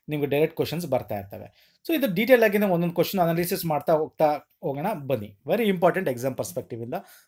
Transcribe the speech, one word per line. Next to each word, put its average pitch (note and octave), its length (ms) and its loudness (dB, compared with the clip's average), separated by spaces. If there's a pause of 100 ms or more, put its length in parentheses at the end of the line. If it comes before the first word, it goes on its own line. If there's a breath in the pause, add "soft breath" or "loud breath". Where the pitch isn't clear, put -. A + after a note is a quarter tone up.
ನಿಮ್ಗೆ D3 180 -2
ಡೈರೆಕ್ಟ್ D3 300 2
ಕ್ವಶನ್ಸ್ D#3 300 -4
ಬರ್ತಾ A#2+ 320 -2
ಇರ್ತವೆ. G2+ 520 -16 (160)
So E4 120 0
ಇದು A#3+ 160 0
ಡೀಟೇಲ್ A3+ 280 6
ಆಗಿ G#3 160 4
ನಾವು G3+ 160 2
ಒಂದೊಂದು E3+ 200 0
ಕ್ವಶನ್ F3 260 0
ಅನಾಲಿಸಿಸ್ F3 440 0
ಮಾಡ್ತಾ D#3 280 0
ಹೋಗ್ತಾ D3+ 480 0 (220)
ಹೋಗೋಣ D#3 300 -4
ಬನ್ನಿ. C3+ 540 -4
Very G#3+ 180 0
important F#3 420 2
exam C3 300 -2
perspective B2 460 -8
ಇಂದ A#2+ 120 -8 (340 loud breath)